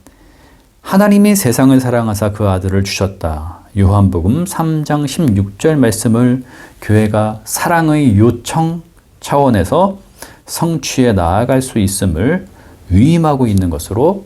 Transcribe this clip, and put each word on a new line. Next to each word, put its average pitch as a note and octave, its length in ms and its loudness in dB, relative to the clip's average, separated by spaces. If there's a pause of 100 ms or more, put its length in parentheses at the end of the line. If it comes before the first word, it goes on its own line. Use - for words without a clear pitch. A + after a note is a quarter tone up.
(800)
"하나님이 G3+ 560 2
세상을 C3 420 2
사랑하사 A2+ 540 -2
그 G#2 160 -2
아들을 F#2+ 340 0
주셨다." E2+ 760 -6 (200)
요한복음 G2 680 2
삼 D#3+ 380 -4
장 D3 240 -2
십육 G2+ 500 -2
절 D#3 200 0
말씀을 B2 680 2 (380)
교회가 G#2+ 640 0
사랑의 D3+ 720 0
요청 D#3+ 640 0 (400)
차원에서 C#3+ 760 0 (460)
성취해 C3+ 680 -2
나아갈 G2+ 480 0
수 B2+ 180 -6
있음을 G2 680 -2 (420)
위임하고 C#3 580 2
있는 F#2+ 220 0
것으로 A#2+ 560 -2